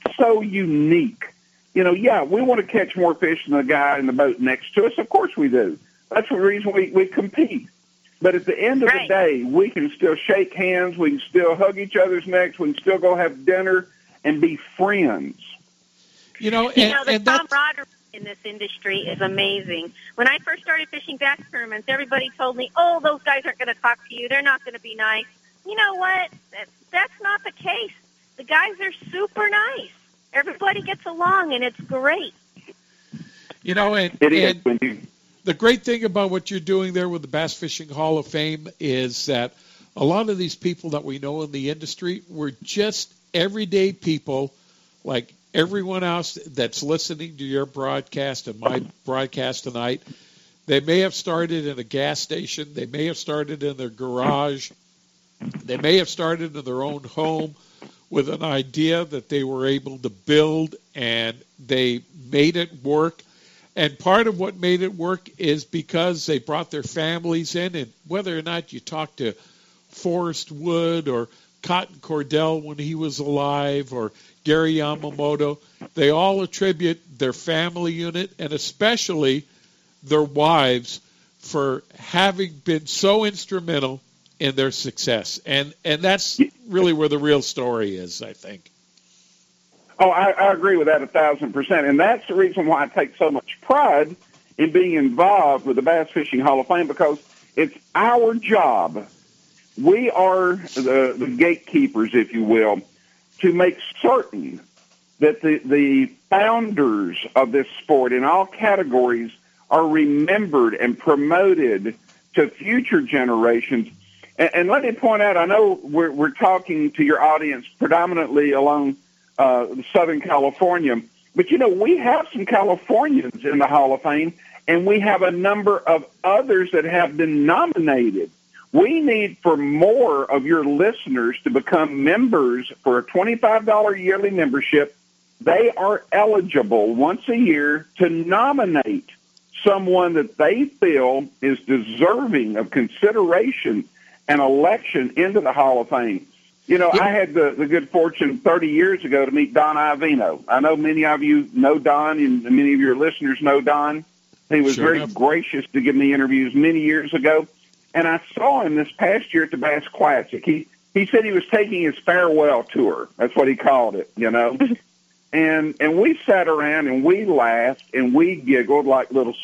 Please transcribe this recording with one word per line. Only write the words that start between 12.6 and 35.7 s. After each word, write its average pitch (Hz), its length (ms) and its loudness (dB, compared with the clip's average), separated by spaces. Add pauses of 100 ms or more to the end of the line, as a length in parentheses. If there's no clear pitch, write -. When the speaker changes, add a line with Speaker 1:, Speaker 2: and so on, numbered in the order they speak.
Speaker 1:
can - 80 -8
still 190 180 2
go 180 160 4
have 156 300 -2
dinner 185 420 2 (380)
and 151 160 0
be 160 160 0
friends. 143 840 -2 (1000)
Speaker 3:
You 214 120 -4
know, 226 140 0
Speaker 2:
You 247 180 2
Speaker 3:
and, 214 100 2
Speaker 2:
know, 277 120 -2
the 269 80 0
Speaker 3:
and 208 120 -2
that's 294 220 2
Speaker 2:
camaraderie 285 400 -2 (260)
in 208 120 -18
this 202 200 -16
industry 208 560 -8
is 190 200 -8
amazing. 190 720 -4 (240)
When 240 100 2
I 285 120 2
first 349 240 -8
started 320 260 -4
fishing 294 280 -14
bass 277 240 -2 (120)
tournaments, 220 360 -10
everybody 262 480 -4
told 254 200 -4
me, 254 200 -8
"Oh, 339 240 2
those 294 220 -2
guys 277 220 0
aren't 254 140 -8
gonna 240 160 -6
talk 240 340 -2
to 233 60 -18
you. 240 140 -10
They're 277 140 0
not 269 220 0
gonna 233 160 -16
be 220 160 -18
nice." 220 300 -2 (380)
You 415 120 -12
know 415 180 0
what? 370 360 -2 (220)
That, - 160 -16 (220)
that's 381 320 -4
not 403 220 -4
the 403 80 -12
case. 415 400 -8 (440)
The 269 80 -18
guys 349 360 0
are 381 120 -8 (200)
super 415 360 -4
nice. 427 440 -4 (400)
Everybody 381 500 -4
gets - 240 -10
along, 349 480 -2
and 240 80 -4
it's 247 180 -6
great. 269 540 -4 (1300)
Speaker 3:
You 180 120 -6
know, 208 200 0
and, 185 260 -2
Speaker 1:
It 151 120 2
is 185 220 2
Speaker 3:
and 175 100 -12
Speaker 1:
when 120 180 0
you 113 160 -6 (460)
Speaker 3:
the 170 100 -4
great 226 300 2